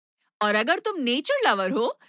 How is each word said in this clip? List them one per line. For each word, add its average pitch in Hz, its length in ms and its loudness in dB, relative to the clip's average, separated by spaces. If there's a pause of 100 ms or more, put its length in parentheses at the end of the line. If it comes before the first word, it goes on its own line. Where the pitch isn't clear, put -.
(420)
और 208 120 2
अगर 233 240 2
तुम 403 220 -6
nature 262 340 0 (120)
lover 196 240 2
हो, 233 380 -2